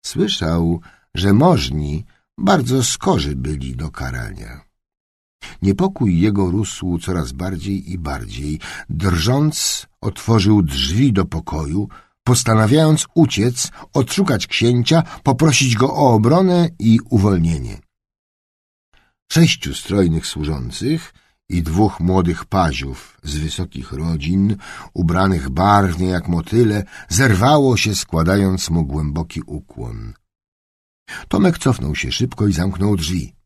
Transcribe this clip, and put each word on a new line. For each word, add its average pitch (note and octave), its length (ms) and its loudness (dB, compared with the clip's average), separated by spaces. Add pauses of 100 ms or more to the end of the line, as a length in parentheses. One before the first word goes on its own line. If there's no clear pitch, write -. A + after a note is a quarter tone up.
Słyszał, E2+ 720 -2 (340)
że G2 180 2
możni D2+ 720 2 (340)
bardzo C3+ 460 2
skorzy D2 520 -2
byli C2 400 -6
do D2 140 -8
karania. A1+ 760 -12 (960)
Niepokój G2 580 2
jego G2 300 2
rósł F#2 480 -4
coraz E2 340 -4
bardziej F#2 600 -8
i F#2+ 60 -8
bardziej. C#2 640 -8 (300)
Drżąc, G2+ 960 0 (140)
otworzył G#2 600 2
drzwi D2+ 500 0
do F#2+ 120 2
pokoju, D#2+ 640 -6 (360)
postanawiając B2 920 4
uciec, B2 560 2 (220)
odszukać C#3+ 540 0
księcia, B2 560 2 (200)
poprosić B2+ 540 2
go B2+ 180 2
o C3 200 4
obronę E3+ 540 4 (100)
i A2+ 220 4 (100)
uwolnienie. E2 680 0 (1500)
Sześciu - 420 2
strojnych F2 520 0
służących D2+ 880 -6 (340)
i F2 140 -2
dwóch F2+ 380 2
młodych F2 440 0
paziów C#2 800 -4
z D2 140 -8
wysokich D2+ 560 -8
rodzin, E2 640 0 (360)
ubranych F2 580 0
barwnie F#2 560 2
jak F2+ 220 -2
motyle, G#2 560 0 (240)
zerwało C3 680 4
się, G#2 180 0
składając F#2 760 0
mu E2 140 2
głęboki D2+ 580 -6
ukłon. A1+ 680 -12 (1160)
Tomek F#3 300 2
cofnął D2 360 -2
się - 180 -6
szybko B2+ 340 -2
i G2+ 60 2
zamknął F#2+ 440 0
drzwi. E2 380 -6 (120)